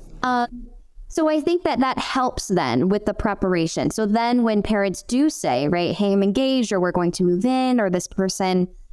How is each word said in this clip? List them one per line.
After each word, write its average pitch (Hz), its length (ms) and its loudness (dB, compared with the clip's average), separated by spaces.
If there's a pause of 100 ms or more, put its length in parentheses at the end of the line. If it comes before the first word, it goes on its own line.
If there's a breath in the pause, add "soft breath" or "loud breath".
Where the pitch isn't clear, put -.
(220)
Um, 240 460 -4 (400)
so 320 200 0
I 311 120 0
think 339 220 0
that 294 180 0
that 262 180 0
helps - 500 -2
then 147 400 2
with 202 180 0
the 208 80 0
preparation. 175 760 0
So 220 160 -2
then 233 360 2
when 214 200 2
parents 196 400 0
do 277 280 0
say, 135 380 0
right, 170 260 0
"Hey, 202 180 2
I'm 196 100 4
engaged," 254 480 2
or, 196 100 0
"We're 175 120 2
going 175 200 0
to 180 120 0
move 180 200 2
in," 254 360 2
or, 202 80 2
"This 175 180 -2
person 185 640 0 (240)